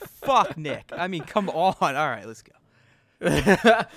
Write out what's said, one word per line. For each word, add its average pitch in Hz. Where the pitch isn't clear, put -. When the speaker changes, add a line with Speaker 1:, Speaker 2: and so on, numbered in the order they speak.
Speaker 1:
fuck, -
Nick? 139
I 175
mean, 180
come 190
on. 180
All 156
right, 127
let's 113
go. -
Speaker 2:
<laughs> 185